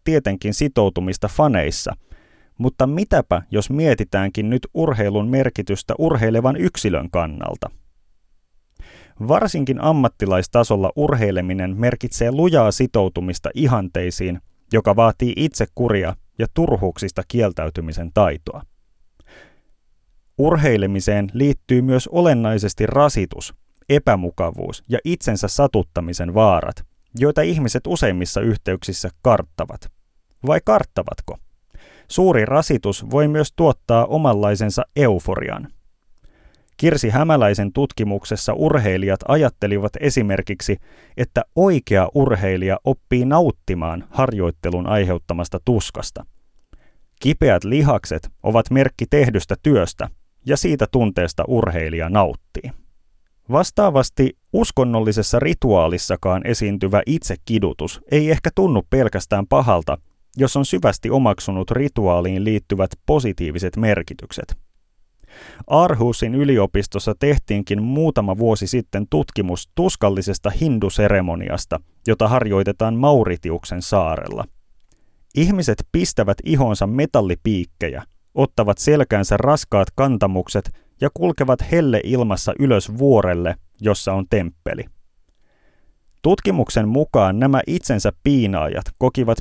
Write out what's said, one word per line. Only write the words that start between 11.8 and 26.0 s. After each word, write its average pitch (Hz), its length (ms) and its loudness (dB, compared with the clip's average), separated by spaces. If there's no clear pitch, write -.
lujaa 143 400 4
sitoutumista 92 840 -2
ihanteisiin, 92 840 -2
joka 107 240 4
vaatii 113 400 2
itsekuria 117 800 -2
ja 113 160 -2
turhuuksista 98 720 -2
kieltäytymisen 82 840 -4
taitoa. 78 480 0
Urheilemiseen 104 920 2
liittyy 131 500 0
myös 127 260 0
olennaisesti 113 800 0
rasitus, 123 680 0
epämukavuus 90 1000 -2
ja 117 160 0
itsensä 113 440 -4
satuttamisen 87 840 -2